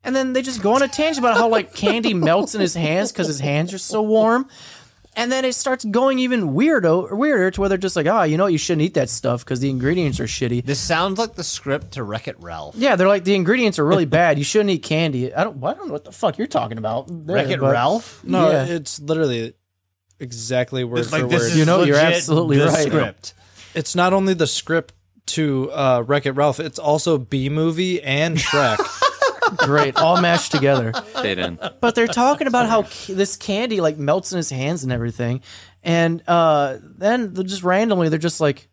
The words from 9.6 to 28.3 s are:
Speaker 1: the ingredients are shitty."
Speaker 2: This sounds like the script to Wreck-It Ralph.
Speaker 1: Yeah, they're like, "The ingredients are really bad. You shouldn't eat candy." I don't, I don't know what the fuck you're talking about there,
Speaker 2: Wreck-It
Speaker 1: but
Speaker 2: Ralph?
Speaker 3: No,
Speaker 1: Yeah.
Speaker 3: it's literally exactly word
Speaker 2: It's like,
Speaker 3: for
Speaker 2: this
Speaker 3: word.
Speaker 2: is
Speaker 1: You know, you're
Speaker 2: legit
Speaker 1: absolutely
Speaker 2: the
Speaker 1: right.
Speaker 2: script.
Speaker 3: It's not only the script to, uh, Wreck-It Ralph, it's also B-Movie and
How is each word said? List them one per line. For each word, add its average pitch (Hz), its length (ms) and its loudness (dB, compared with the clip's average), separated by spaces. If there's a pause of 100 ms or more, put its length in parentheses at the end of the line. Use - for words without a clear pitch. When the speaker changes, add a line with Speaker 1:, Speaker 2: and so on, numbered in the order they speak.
Speaker 1:
the 139 100 0
ingredients 139 500 -2
are 120 60 -4
shitty." 120 400 -4
Speaker 2:
This 135 120 -2
sounds 185 400 -2
like 226 180 -4
the 180 80 -10
script - 480 -6
to 135 100 -8
Wreck-It 110 360 -8
Ralph. 82 380 -12
Speaker 1:
Yeah, 233 200 2
they're 185 120 4
like, 202 160 2
"The 196 100 2
ingredients 202 440 2
are 147 80 2
really 180 180 4
bad. 156 320 2
You 143 80 -2
shouldn't 208 260 2
eat 170 120 0
candy." 151 500 -2
I 151 100 -2
don't, 196 220 -4
I 175 80 -2
don't 349 140 -10
know 277 80 -8
what 151 100 -10
the - 80 -18
fuck - 240 -2
you're 226 120 -4
talking 117 280 -4
about 113 320 -4
there, 170 280 -6
Speaker 2:
Wreck-It 185 240 0
Speaker 1:
but 135 120 2
Speaker 2:
Ralph? 151 520 -2
Speaker 3:
No, 175 260 2
Speaker 1:
Yeah. 143 140 2
Speaker 3:
it's 151 360 -6
literally 143 540 -2 (680)
exactly 123 640 -4
word 120 160 -4
Speaker 2:
It's 117 120 -4
like, 156 100 0
Speaker 3:
for 123 60 -2
Speaker 2:
this 165 120 2
Speaker 3:
word. 117 120 2
Speaker 2:
is 165 40 2
Speaker 1:
You 156 80 4
know, 175 180 4
you're 143 140 4
Speaker 2:
legit 160 200 4
Speaker 1:
absolutely 151 420 2
Speaker 2:
the 147 80 6
Speaker 1:
right. 160 200 4
Speaker 2:
script. 131 480 -2 (400)
Speaker 3:
It's 160 200 -6
not 180 180 2
only 190 220 2
the 160 120 2
script - 460 -4 (340)
to, 139 460 -2
uh, 131 340 2
Wreck-It 139 260 0
Ralph, 143 280 0
it's 160 180 -8
also 156 400 2
B-Movie 156 840 -2
and 147 340 0